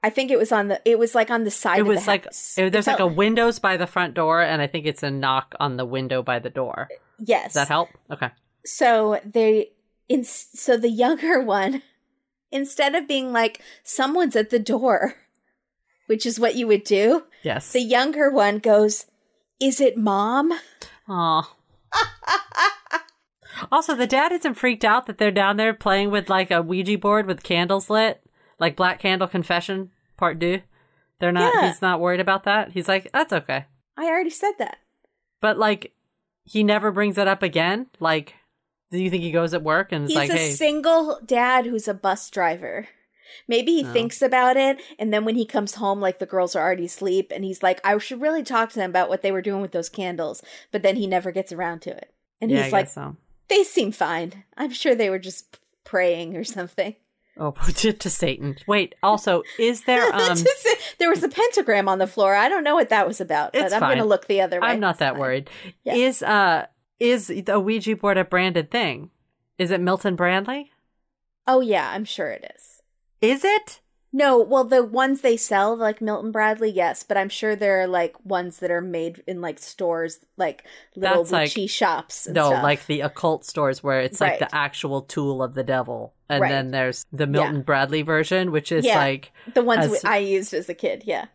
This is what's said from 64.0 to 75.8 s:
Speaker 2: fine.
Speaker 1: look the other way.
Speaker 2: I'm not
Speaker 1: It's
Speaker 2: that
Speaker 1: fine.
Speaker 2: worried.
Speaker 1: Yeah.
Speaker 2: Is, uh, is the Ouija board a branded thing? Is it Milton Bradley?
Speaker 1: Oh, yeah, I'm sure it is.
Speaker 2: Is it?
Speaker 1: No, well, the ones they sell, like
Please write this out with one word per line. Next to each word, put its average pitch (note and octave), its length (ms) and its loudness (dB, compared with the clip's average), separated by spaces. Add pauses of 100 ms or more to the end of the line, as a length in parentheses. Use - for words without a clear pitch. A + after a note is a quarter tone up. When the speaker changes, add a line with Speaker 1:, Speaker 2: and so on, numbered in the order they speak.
Speaker 2:
fine. A3 60 2
Speaker 1:
look G3 200 2
the G3 120 2
other F3+ 200 0
way. A#3 80 2
Speaker 2:
I'm A#3 120 0
not G3 100 2
Speaker 1:
It's - 100 -4
Speaker 2:
that C#3 140 2
Speaker 1:
fine. - 60 -6
Speaker 2:
worried. C3+ 300 -2 (320)
Speaker 1:
Yeah. - 120 -4
Speaker 2:
Is, B3+ 280 2
uh, F#3+ 440 2 (340)
is A#3+ 260 2
the F#3+ 320 -2
Ouija G#3+ 380 -2
board G3+ 220 0
a F#3 60 2
branded F3+ 460 -2
thing? E3+ 400 -4 (480)
Is F3+ 140 -2
it F#3+ 80 0
Milton F#3 340 0
Bradley? G3 560 -2 (760)
Speaker 1:
Oh, C4 140 6
yeah, F#3+ 300 0
I'm G3 140 -6
sure F3 260 -8
it - 260 -14
is. - 240 -20 (400)
Speaker 2:
Is C4 240 2
it? G#4+ 360 0 (320)
Speaker 1:
No, C4+ 260 6
well, A#3 260 4
the B3 200 4
ones C4 380 0
they A#3 140 4
sell, G#3+ 400 0
like A3 240 -2